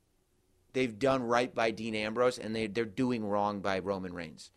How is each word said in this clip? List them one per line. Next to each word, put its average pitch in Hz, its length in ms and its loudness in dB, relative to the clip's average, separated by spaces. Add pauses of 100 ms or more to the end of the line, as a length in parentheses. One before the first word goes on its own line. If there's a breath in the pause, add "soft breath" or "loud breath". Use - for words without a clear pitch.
(720)
they've 127 260 0
done 131 240 4
right 120 320 2
by 113 180 2
Dean 107 220 -6
Ambrose, 110 440 2
and 107 160 -6
they, 110 140 -2
they're 113 160 0
doing 120 400 0
wrong 101 360 2
by 95 200 0
Roman 92 340 -4
Reigns. 85 420 -12